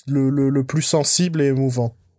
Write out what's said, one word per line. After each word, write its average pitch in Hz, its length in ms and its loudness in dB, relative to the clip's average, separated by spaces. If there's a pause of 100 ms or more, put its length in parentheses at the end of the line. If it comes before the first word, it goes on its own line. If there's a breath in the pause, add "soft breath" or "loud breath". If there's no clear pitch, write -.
le, 135 240 0
le, 139 200 0
le 139 140 0
plus 151 180 -2
sensible 160 600 2
et 139 40 2
émouvant. 131 480 -2 (240)